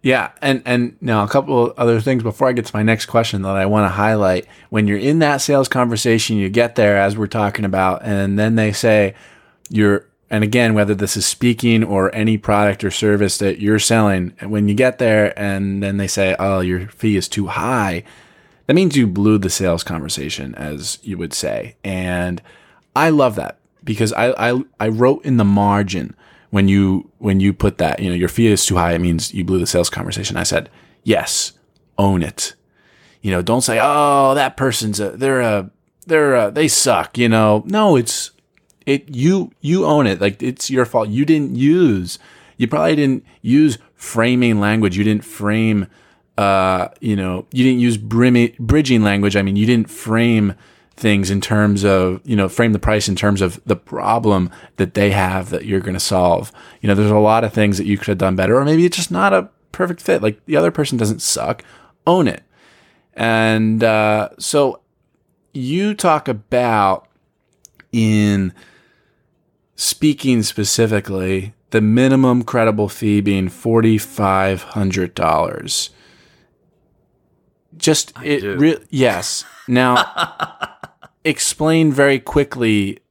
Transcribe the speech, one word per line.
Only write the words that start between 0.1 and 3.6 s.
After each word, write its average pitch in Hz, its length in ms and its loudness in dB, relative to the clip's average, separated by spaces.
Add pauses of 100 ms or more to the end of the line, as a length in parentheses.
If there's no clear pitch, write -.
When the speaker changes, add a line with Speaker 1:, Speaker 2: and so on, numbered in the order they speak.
Speaker 1:
and, 135 220 -2
and 120 380 -2
now 110 220 0
a 101 40 -2
couple 135 380 0
of - 120 -8
other 117 220 2
things 123 240 -2
before 117 240 -2
I 127 60 0
get 117 140 -4
to - 100 -8
my 107 60 0
next 110 240 0
question 110 340 -2
that 98 160 -2
I 95 80 0